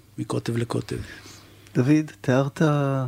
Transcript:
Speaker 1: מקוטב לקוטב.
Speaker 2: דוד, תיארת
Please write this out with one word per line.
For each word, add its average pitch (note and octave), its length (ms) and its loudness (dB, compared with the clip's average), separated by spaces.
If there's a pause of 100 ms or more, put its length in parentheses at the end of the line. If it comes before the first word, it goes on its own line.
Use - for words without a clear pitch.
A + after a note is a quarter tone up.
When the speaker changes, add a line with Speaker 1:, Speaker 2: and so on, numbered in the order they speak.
(180)
Speaker 1:
מקוטב A#2+ 400 -4
לקוטב. A#2+ 400 -4 (800)
Speaker 2:
דוד, D3+ 360 2 (100)
תיארת C#3 400 2 (460)